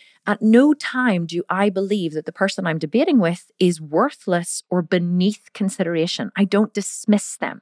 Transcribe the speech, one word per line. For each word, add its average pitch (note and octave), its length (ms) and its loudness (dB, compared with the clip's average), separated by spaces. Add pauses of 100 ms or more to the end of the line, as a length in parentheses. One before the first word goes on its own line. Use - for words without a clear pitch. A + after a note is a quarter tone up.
(280)
at G#3 140 0
no B3 320 6
time A#3+ 520 -2
do E3 240 -6
I G3 200 2
believe F#3+ 440 -2
that D#3 120 -6
the F3+ 60 -10
person G3 360 -2
I'm D#3+ 120 -2
debating B3+ 400 2
with E3+ 380 -2
is F3 220 2
worthless F3 880 -2
or F3+ 120 0
beneath F3+ 720 -2
consideration. E3+ 840 -4
I G3+ 80 2
don't G3+ 300 0
dismiss - 640 -2
them. - 240 -8